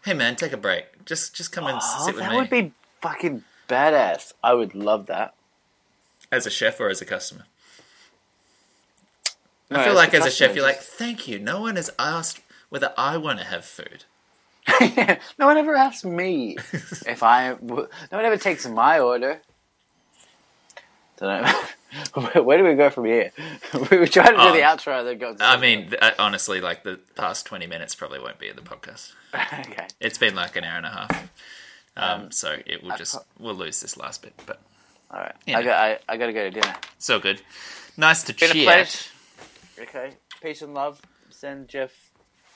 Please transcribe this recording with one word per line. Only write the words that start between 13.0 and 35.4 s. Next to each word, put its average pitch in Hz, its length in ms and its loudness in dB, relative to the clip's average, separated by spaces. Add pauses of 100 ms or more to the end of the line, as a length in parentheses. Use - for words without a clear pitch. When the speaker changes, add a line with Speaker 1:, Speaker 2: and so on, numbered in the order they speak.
Speaker 1:
wanna 131 280 -4
have 90 200 -8
food." - 380 -18 (640)
Speaker 2:
<laughs> - 140 4
Yeah, 202 360 4 (220)
no 277 80 6
one 302 100 6
ever 302 180 2
asks 269 300 2
me 170 600 -4
Speaker 1:
<laughs> - 80 -14 (340)
Speaker 2:
if 120 160 -4
I 123 300 6
w-, 120 340 -6 (240)
no 190 60 -6
one 220 80 0
ever 220 120 2
takes 170 300 -4
my 123 320 4
order. 123 420 0 (1800)
Don't 98 260 -4
know. - 180 0 (520)
<laughs> - 0 -
Where, 131 300 2
where 139 160 6
do 190 40 6
we 165 120 6
go 143 160 6
from 120 140 -6
here? 113 260 2 (260)
<laughs> - 320 -6
We 190 80 6
were 175 80 8
trying 175 220 6
to 233 60 10
do - 80 4
Speaker 1:
Oh, 170 120 8
Speaker 2:
the 165 60 6
outro, 143 440 2
then 120 140 -6
got 110 240 -8
Speaker 1:
I 120 180 6
mean, 117 300 2
th-, 117 100 -6
uh, 110 200 6
honestly, 98 420 0
like, 87 220 -6
the 92 160 -10 (160)
past 92 320 -6
twenty 90 180 -12
minutes 85 300 -10
probably 69 240 -12
won't 60 180 -14
be 52 100 -14
in 50 80 -14
the 62 60 -18
podcast. - 520 -20 (100)
Speaker 2:
<laughs> - 100 -20
Okay. - 540 -10 (120)
Speaker 1:
It's - 200 -6
been, 104 160 0
like, 87 200 -6
an 87 100 -6
hour 85 120 -8
and 82 80 -10
a - 40 -8
half. 98 220 -8 (840)
Um, 95 280 -4
Speaker 2:
Um, - 60 -18
Speaker 1:
so - 260 -6 (100)
it - 160 -10
will 90 80 -12
Speaker 2:
I 107 60 -8
Speaker 1:
just, - 180 -8
Speaker 2:
pro- - 80 -14 (160)
Speaker 1:
we'll 110 160 -10
lose 85 260 -6
this - 160 -10
last - 240 -14
bit, - 120 -20 (120)
but - 160 -14 (480)
Speaker 2:
All - 100 -14
right. - 140 -10 (140)